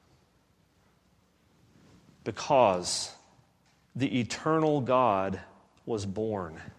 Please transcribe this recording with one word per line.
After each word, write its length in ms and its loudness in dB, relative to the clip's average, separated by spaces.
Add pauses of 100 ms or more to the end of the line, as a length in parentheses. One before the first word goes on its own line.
(2250)
because 920 2 (800)
the 240 0
eternal 600 0
God 580 2 (460)
was 200 -4
born. 540 -6 (200)